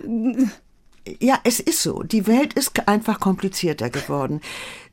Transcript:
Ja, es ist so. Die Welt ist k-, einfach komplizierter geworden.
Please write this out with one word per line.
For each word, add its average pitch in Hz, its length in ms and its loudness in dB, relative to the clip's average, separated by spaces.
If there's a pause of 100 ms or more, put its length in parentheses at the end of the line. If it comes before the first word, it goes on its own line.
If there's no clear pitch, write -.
(1200)
Ja, - 240 4
es 247 160 2
ist - 220 -2
so. - 200 -2
Die 202 240 0
Welt 240 280 4
ist 285 200 0
k-, - 120 0
einfach 208 340 2
komplizierter 180 680 0
geworden. 143 500 -4 (520)